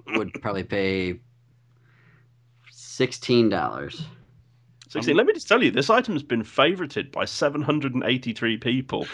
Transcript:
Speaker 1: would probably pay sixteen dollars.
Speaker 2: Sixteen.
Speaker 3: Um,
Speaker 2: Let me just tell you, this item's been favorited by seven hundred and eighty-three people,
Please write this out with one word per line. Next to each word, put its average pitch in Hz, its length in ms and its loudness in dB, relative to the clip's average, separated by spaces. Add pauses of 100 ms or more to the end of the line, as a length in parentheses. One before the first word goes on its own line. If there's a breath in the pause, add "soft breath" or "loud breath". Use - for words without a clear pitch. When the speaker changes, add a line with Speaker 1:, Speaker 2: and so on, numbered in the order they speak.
Speaker 1:
would 107 340 -4
probably 98 220 -4
pay 95 580 -2 (1500 soft breath)
sixteen - 800 0
dollars. 71 560 -4 (880)
Speaker 2:
Sixteen. 117 240 0
Speaker 3:
Um, 165 40 6
Speaker 2:
Let 240 100 6
me 427 60 4
just - 140 -6
tell 233 160 4
you, 123 80 4
this - 180 0
item's 220 320 2
been 113 220 -2
favorited 139 680 0
by - 100 -2
seven 147 380 -2
hundred 139 340 0
and 123 80 -2
eighty-three 117 540 0
people, 123 560 -2